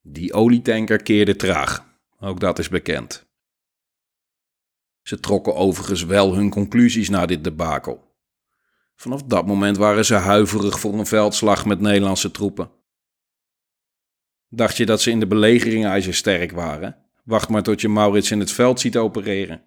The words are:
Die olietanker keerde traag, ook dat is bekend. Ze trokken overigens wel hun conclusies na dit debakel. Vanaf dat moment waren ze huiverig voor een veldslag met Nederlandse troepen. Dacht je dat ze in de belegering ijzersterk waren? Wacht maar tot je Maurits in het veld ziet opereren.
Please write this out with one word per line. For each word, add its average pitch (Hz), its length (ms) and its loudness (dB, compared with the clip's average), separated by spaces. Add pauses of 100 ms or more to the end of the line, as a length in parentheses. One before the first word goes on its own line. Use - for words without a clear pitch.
Die 76 320 -10
olietanker 110 680 2
keerde 104 340 2
traag, - 480 -4 (340)
ook 92 220 -10
dat 95 180 -2
is - 100 -6
bekend. 80 580 -6 (1800)
Ze - 180 -10
trokken - 340 -2
overigens 90 500 0
wel 95 300 2
hun 101 160 0
conclusies 110 580 2
na 92 180 0
dit 82 180 -4
debakel. 78 720 -6 (800)
Vanaf 135 280 -10
dat 104 240 0
moment 101 300 2
waren 104 280 4
ze 113 100 2
huiverig 101 640 2
voor 101 140 -6
een 107 120 -4
veldslag 104 600 0
met 101 140 -2
Nederlandse 101 500 0
troepen. 98 400 -6 (1800)
Dacht 113 280 -2
je 117 100 2
dat 107 140 2
ze 120 100 0
in 113 100 0
de 107 60 0
belegering 110 580 4
ijzersterk 92 680 -2
waren? 82 440 -8 (280)
Wacht 110 240 -2
maar 107 140 0
tot 104 180 0
je 110 80 -2
Maurits 104 420 2
in 107 100 -2
het 92 120 -4
veld 123 280 2
ziet 120 160 -2
opereren. 98 720 -4